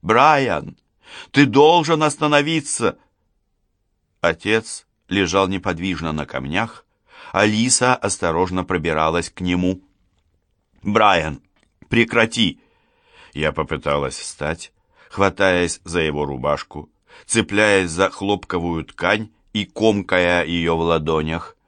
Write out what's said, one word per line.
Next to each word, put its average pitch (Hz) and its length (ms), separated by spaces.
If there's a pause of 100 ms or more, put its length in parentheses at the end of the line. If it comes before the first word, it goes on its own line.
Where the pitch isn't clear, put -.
Брайан, 120 760 (540)
ты 139 140
должен 151 580
остановиться!» 147 960 (1200)
Отец 104 640 (240)
лежал 95 380
неподвижно 87 640
на 76 140
камнях, 76 600 (460)
Алиса 117 640
осторожно 90 680
пробиралась 82 680
к - 100
нему. 90 400 (1000)
«Брайан, 95 580 (480)
прекрати!» 113 720 (720)
Я 76 180
попыталась 71 680
встать, - 540 (380)
хватаясь 92 720
за 87 180
его 73 240
рубашку, 71 680 (340)
цепляясь 104 640
за 87 220
хлопковую 87 760
ткань 107 460 (220)
и 104 120
комкая 90 800
ее 82 320
в 82 40
ладонях. 80 760 (100)